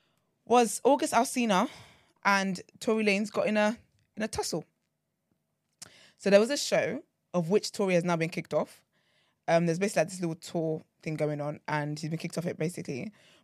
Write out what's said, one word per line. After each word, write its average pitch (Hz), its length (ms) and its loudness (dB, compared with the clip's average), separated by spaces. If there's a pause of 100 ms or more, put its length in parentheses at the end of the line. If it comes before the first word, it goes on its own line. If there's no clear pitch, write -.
(440)
was 233 400 2
August 277 280 4
Alsina 233 560 2 (560)
and 190 360 0 (200)
Tory 220 240 0
Lanez 208 280 0
got - 140 -2
in 214 100 0
a, 214 200 0 (400)
in 214 60 -6
a 220 60 -4
tussle. - 360 -6 (1500)
So 196 120 0
there 202 100 10
was 226 100 2
a 285 60 0
show 214 460 0 (320)
of 170 160 0
which 208 220 2
Tory 190 220 0
has 170 100 4
now 170 120 0
been 165 120 0
kicked - 260 -8
off. - 280 -4 (640)
Um, 170 200 4
there's 165 120 0
basically, 196 240 0
like, 160 80 0
this 180 100 -12
little 165 160 -4
tour 160 460 -6 (200)
thing 160 120 -6
going 151 260 -2
on, 147 280 -8
and 151 300 -4
he's 156 120 -6
been 160 80 -4
kicked - 200 -8
off 165 80 -4
it, - 120 -6
basically. 160 540 -6 (320)